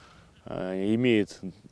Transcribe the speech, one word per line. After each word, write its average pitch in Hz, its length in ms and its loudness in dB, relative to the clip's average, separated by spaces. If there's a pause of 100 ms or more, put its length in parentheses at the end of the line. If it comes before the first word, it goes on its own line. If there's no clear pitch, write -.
(460)
А, 92 300 -6 (180)
имеет 113 460 2 (320)